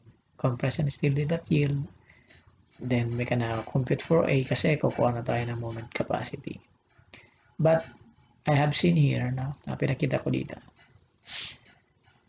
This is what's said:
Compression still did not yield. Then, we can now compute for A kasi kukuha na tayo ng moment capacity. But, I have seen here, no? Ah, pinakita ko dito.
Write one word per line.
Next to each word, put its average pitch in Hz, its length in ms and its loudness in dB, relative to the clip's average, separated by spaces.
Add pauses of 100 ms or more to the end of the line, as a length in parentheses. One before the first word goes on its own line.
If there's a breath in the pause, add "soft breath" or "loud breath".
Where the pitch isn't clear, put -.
(400)
Compression 131 540 0
still 139 240 0
did 147 160 0
not 170 180 -4
yield. 143 300 2 (960 soft breath)
Then, 120 400 0
we 123 80 -2
can 120 160 0
now 113 240 -2
compute 131 400 -2
for 165 240 4
A 147 60 4 (100)
kasi 147 320 0
kukuha 123 400 0
na 120 80 -6
tayo 123 240 -2
ng 117 80 -6
moment 113 340 -8
capacity. - 680 -6 (960 loud breath)
But, 160 260 4 (600)
I 151 80 2
have 143 240 4
seen 170 180 4
here, 127 380 2
no? 131 320 -6
Ah, 135 80 -6
pinakita 135 480 0
ko - 80 -4
dito. 131 260 -2 (1700 loud breath)